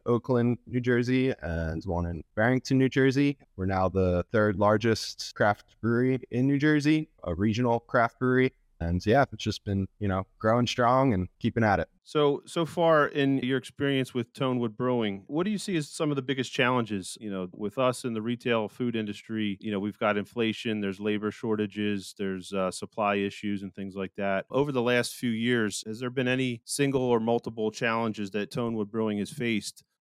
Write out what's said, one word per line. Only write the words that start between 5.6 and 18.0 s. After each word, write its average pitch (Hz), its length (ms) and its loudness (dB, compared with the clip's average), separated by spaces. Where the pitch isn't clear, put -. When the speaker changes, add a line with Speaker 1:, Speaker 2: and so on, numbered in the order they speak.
Speaker 1:
brewery 123 400 2
in 123 160 0
New 139 120 2
Jersey, 151 500 2
a 87 100 -2
regional 113 460 2
craft - 380 0
brewery. 127 340 2
And 87 260 0
yeah, 131 260 6
it's 107 100 -12
just - 220 -4
been, 98 220 -2
you 104 100 -4
know, 95 180 -2
growing 117 280 4
strong 127 480 4
and 90 140 -2
keeping 113 260 0
at 101 140 4
it. 82 100 -2
Speaker 2:
So, 147 420 0
so 170 220 -2
far 160 400 4
in 139 320 2
your 127 180 0
experience 135 560 -2
with 120 220 -4
Tonewood 123 420 -2
Brewing, 113 500 0
what 156 180 -2
do 208 60 -2
you 208 80 -2
see 185 180 -4
as 147 120 -2
some 156 220 -2
of 143 60 0
the 135 60 -4
biggest 131 300 -4
challenges, 117 640 0
you 110 120 -10
know, 92 240 -4
with 104 240 -8
us 127 260 0